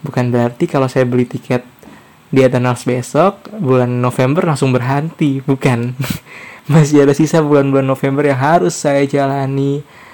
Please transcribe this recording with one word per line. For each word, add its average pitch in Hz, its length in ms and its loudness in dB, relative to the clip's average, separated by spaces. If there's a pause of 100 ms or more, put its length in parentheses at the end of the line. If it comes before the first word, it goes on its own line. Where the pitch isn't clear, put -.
Bukan 123 240 -2
berarti 120 400 -2
kalau 135 160 0
saya 131 160 0
beli 123 240 0
tiket 123 400 -6 (640)
di 131 160 4
Eternals 123 400 0
besok, 147 720 -2
bulan 127 320 0 (120)
November 135 440 0
langsung 139 240 0
berhenti, 135 720 -2
bukan. 127 560 -2 (280)
<laughs> - 440 -18
Masih 147 320 4
ada 139 140 4
sisa 160 240 2
bulan-bulan 139 480 2
November 139 400 0
yang 131 100 0
harus 165 380 0
saya 143 320 0
jalani 139 720 -2 (340)